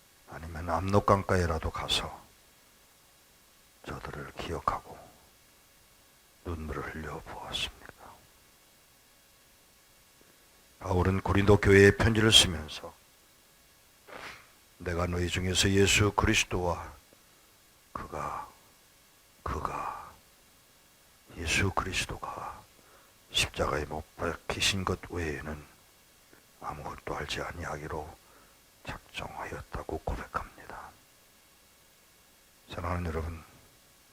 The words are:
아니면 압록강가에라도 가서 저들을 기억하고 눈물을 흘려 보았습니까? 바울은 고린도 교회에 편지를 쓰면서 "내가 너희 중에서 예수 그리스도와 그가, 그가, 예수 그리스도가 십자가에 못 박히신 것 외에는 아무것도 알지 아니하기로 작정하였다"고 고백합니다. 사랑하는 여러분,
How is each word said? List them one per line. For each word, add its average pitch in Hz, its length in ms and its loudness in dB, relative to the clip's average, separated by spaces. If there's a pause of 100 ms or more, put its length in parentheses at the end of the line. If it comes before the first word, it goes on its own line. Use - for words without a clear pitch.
(300)
아니면 82 380 -10
압록강가에라도 92 1000 2
가서 - 500 -4 (1700)
저들을 71 460 -12
기억하고 - 680 -8 (1500)
눈물을 78 480 -8
흘려 78 280 -10
보았습니까? - 960 -10 (2750)
바울은 95 400 2
고린도 98 380 6
교회에 98 340 10
편지를 110 400 4
쓰면서 85 600 4 (1900)
"내가 87 280 -2
너희 87 220 0
중에서 92 420 2
예수 98 420 6
그리스도와 90 800 0 (1000)
그가, - 560 -8 (960)
그가, - 520 -6 (1400)
예수 87 340 0
그리스도가 - 920 -6 (680)
십자가에 - 540 0
못 78 200 -6 (120)
박히신 - 680 -2
것 92 140 -2 (100)
외에는 76 560 -6 (960)
아무것도 - 560 -10
알지 - 240 -6
아니하기로 78 800 -10 (680)
작정하였다"고 - 1120 -10
고백합니다. - 920 -10 (1800)
사랑하는 87 340 -2
여러분, 80 380 -6 (680)